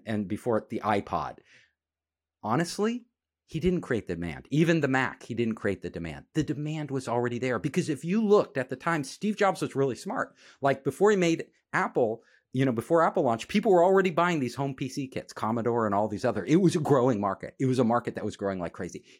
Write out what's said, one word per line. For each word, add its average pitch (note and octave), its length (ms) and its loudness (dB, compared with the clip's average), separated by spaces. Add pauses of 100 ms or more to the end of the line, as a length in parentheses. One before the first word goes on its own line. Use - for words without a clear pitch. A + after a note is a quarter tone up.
and G#2+ 220 -4
before G#2+ 320 -2
it, - 100 -10
the A2 140 -8
iPod." F#2+ 540 -2 (1040)
Honestly, F3 640 -2 (420)
he D#3+ 120 -8
didn't F3 220 0
create A2+ 260 -4
the F2+ 80 -4
demand. E2 340 -8
Even E3 300 4
the C#3+ 80 2
Mac, C3 360 0
he - 100 -10
didn't A2 220 -2
create G2+ 260 -4
the F2 80 -8
demand. E2 360 -10 (100)
The D#3 80 0
demand D3+ 460 -6
was C3+ 180 -6
already A#2+ 300 0
there, A#2+ 220 -2
because D3+ 300 -2
if D3+ 160 -6
you G#3 200 0
looked G3+ 320 4
at B2+ 120 -2
the C3 80 -8
time, E3 260 -2
Steve G#3 320 -6
Jobs F#3+ 260 0
was C#3 140 -4
really C3+ 200 0
smart. - 380 -8 (280)
Like, C3+ 220 0
before F#3+ 280 2
he G#3 60 4
made E3 280 2 (280)
Apple, D3+ 500 0 (300)
you C3 120 2
know, C3 80 2
before D#3+ 320 2
Apple F#3 180 2
launched, A2+ 240 0
people G#3+ 240 2
were E3+ 120 8
already F#3+ 260 4
buying E3+ 320 2
these B2 140 -2
home C#3 180 -2
P C3 160 -6
C C3 180 -8
kits, - 240 -10
Commodore A#2 540 0
and G2+ 100 2
all G#2 140 2
these G2+ 160 -4
other. G#2+ 200 -2
It D3+ 140 4
was F3+ 160 4
a F3 40 0
growing C3 420 4
market. - 400 -4
It C3+ 40 2
was B2+ 140 2
a C3 60 6
market A#2 300 0
that - 100 -6
was G2+ 100 -6
growing G2 240 -2
like E2+ 140 -6
crazy. F2 300 -10 (160)